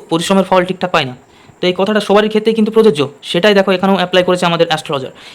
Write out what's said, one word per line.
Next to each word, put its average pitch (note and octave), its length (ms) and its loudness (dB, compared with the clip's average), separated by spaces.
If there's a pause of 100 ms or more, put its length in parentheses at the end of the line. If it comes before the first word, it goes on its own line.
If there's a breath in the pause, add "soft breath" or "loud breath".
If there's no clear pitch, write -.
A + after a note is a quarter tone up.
পরিশ্রমের F3+ 340 0
ফল F#3 220 0
ঠিকঠাক F3+ 260 -6
পাই D#3+ 140 0
না। B2 100 -10 (460 soft breath)
তো F3+ 60 -2
এই F3+ 100 0
কথাটা G#3 220 0
সবারই G3+ 280 2
ক্ষেত্রেই G#3+ 280 0
কিন্তু A3 160 0
প্রযোজ্য, G#3 380 2 (120)
সেটাই F#3+ 320 0
দেখো G3 180 2
এখানেও F#3+ 240 0
অ্যাপ্লাই F3+ 280 0
করেছে F3+ 220 0
আমাদের E3+ 220 2
অ্যাস্ট্রোলজার। D#3 440 -6 (240 loud breath)